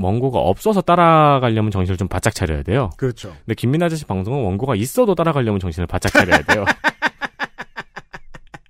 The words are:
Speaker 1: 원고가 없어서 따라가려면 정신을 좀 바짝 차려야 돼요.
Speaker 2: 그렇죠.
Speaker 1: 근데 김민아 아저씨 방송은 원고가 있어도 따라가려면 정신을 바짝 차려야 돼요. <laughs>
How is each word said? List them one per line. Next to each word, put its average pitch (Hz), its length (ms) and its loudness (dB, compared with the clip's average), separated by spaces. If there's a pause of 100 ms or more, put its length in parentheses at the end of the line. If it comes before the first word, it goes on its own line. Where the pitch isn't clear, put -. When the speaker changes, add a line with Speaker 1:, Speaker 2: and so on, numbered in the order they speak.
Speaker 1:
원고가 117 400 0
없어서 - 400 0
따라가려면 147 920 4
정신을 95 260 0
좀 92 120 -2
바짝 101 260 -2
차려야 78 300 -2
돼요. 101 320 -2
Speaker 2:
그렇죠. 120 320 -6 (180)
Speaker 1:
근데 110 80 -2
김민아 151 320 0
아저씨 160 180 -4
방송은 110 400 -4
원고가 104 300 -2
있어도 202 400 2
따라가려면 139 460 0
정신을 90 260 -4
바짝 - 260 -2
차려야 190 300 4
돼요. 202 280 0
<laughs> - 60 0 (1900)